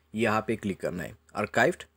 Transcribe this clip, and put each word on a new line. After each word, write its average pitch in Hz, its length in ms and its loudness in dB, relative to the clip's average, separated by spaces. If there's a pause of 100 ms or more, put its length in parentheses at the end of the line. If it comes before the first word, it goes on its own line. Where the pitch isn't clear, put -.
(140)
यहाँ 110 320 2
पे 113 100 0
क्लिक 98 240 -4
करना 82 220 -4
है, - 100 -10 (240)
आर्काइव्ड 117 460 0 (140)